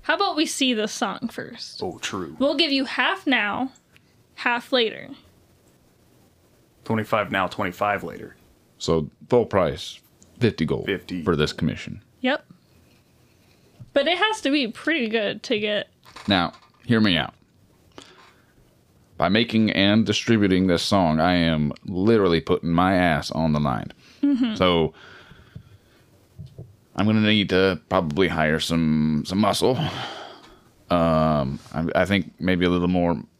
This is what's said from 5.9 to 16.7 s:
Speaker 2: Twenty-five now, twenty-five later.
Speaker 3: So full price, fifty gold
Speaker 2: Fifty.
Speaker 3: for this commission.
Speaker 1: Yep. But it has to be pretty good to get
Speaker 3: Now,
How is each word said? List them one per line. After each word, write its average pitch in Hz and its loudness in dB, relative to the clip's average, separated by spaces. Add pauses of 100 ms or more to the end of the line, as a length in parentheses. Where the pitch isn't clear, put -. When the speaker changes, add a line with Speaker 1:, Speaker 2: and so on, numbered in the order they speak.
Speaker 2:
Twenty-five 110 -2
now, 98 0
twenty-five 98 -4
later. - -14 (420)
Speaker 3:
So 82 -2 (180)
full 120 4
price, - -2 (400)
fifty 98 0
gold 71 -4
Speaker 2:
Fifty. 90 -6
Speaker 3:
for 85 2
this 73 0
commission. - -6 (180)
Speaker 1:
Yep. 262 -2 (1500)
But 277 2
it 349 0
has 427 -2
to 269 0
be 277 0
pretty 285 -4
good 208 -4
to 220 -2
get 208 -4 (400)
Speaker 3:
Now, 90 2 (320)